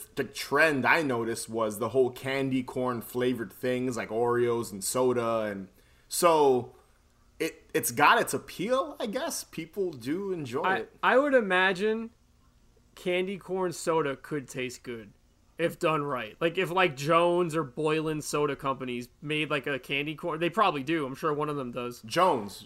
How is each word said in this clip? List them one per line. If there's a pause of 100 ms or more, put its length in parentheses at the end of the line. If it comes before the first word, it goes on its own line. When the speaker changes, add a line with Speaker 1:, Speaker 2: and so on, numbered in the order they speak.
(160)
Speaker 1:
th-,
trend
I
noticed
was
the
whole
candy
corn
flavored
things
like
Oreos
and
soda,
and (420)
so (640)
it, (100)
it's
got
its
appeal,
I
guess.
People
do
enjoy
Speaker 2:
I,
Speaker 1:
it. (100)
Speaker 2:
I
would
imagine (840)
candy
corn
soda
could
taste
good (460)
if
done
right.
Like,
if,
like,
Jones
or
Boylan
soda
companies (140)
made,
like,
a
candy
corn,
they
probably
do.
I'm
sure
one
of
them
does.
Speaker 1:
Jones,